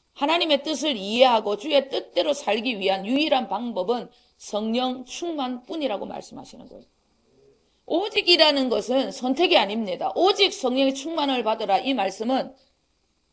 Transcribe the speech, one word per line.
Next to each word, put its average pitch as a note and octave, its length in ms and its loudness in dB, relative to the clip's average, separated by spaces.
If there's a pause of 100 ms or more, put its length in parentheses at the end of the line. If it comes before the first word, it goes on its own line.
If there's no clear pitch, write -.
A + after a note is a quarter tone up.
(140)
하나님의 D#4 480 2
뜻을 D4 340 -2
이해하고 G#3+ 600 4
주의 C4+ 320 0
뜻대로 - 440 -2
살기 A3+ 460 -2
위한 F#3+ 280 0
유일한 C#4 420 0
방법은 G#3 600 -4 (280)
성령 B3 680 -4
충만뿐이라고 C4 1040 -6
말씀하시는 - 640 -14
거예요. A2 160 -20 (1040)
오직이라는 D#4 840 4
것은 A3 420 0
선택이 C#4+ 460 2
아닙니다. G3+ 560 -2
"오직 F#4+ 380 4
성령의 C4+ 420 0
충만을 C#4 500 -2
받으라." A3 360 2
이 C4+ 140 -2
말씀은 A3 600 -2 (800)